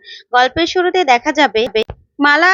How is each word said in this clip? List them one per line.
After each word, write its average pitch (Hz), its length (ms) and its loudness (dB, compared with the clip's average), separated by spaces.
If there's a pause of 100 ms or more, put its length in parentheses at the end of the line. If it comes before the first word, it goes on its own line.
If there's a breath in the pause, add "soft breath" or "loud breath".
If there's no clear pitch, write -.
(300 loud breath)
গল্পের 254 380 0
শুরুতে 359 360 -2
দেখা 262 280 0
যাবে 254 300 0 (560)
মালা 294 360 2